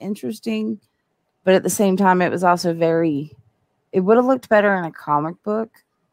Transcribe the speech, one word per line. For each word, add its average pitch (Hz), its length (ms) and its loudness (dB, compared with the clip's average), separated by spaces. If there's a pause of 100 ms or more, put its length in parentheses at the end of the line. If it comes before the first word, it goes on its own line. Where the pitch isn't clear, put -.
interesting, 220 800 -8 (640)
but 190 100 4
at 190 80 2
the - 80 -4
same 190 260 0
time, 185 240 4
it 175 120 0
was 175 100 -4
also 175 320 0
very, 165 640 -2 (560)
it 190 80 0
would 196 160 4
have 247 100 2
looked 262 220 -2
better 208 260 2
in 180 120 -4
a 156 40 -8
comic 151 540 -4
book. 220 260 -6 (420)